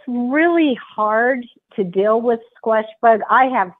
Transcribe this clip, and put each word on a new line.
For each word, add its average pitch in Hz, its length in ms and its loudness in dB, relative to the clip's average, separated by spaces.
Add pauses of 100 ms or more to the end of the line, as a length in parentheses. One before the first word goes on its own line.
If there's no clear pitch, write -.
really 277 680 0
hard 233 680 -2 (300)
to 208 80 -4
deal 202 380 0
with 233 180 -2 (180)
squash 220 280 -2 (160)
bug. 226 280 4
I 247 160 4
have 214 340 -2